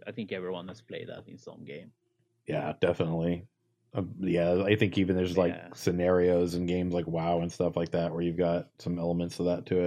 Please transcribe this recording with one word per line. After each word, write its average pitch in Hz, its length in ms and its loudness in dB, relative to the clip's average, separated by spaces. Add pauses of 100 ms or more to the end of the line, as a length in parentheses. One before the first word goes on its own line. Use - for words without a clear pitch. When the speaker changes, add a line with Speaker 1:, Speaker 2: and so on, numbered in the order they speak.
Speaker 1:
I 104 60 -12
think 104 200 -8
everyone 92 360 -6
has 90 120 -16
played - 280 -12
that - 180 -14
in - 120 -18
some 80 260 -18
game. 82 260 -16 (560)
Speaker 2:
Yeah, 151 340 -4
definitely. 85 640 0 (480)
Um, 90 260 -4
yeah, 87 420 2
I 101 140 4
think 101 220 2
even 92 180 2
there's, 90 220 0
like, 87 160 2
Speaker 1:
Yeah. 85 200 -14
Speaker 2:
scenarios 87 800 4
and 87 140 -2
games 90 260 0
like 85 120 0
WoW 82 340 0
and 85 100 -2
stuff 85 260 0
like 85 140 -2
that 85 220 0
where 85 100 -4
you've 85 140 0
got 85 320 2 (100)
some 87 200 -4
elements 87 420 -2
of 90 60 0
that 90 200 0
to 92 200 2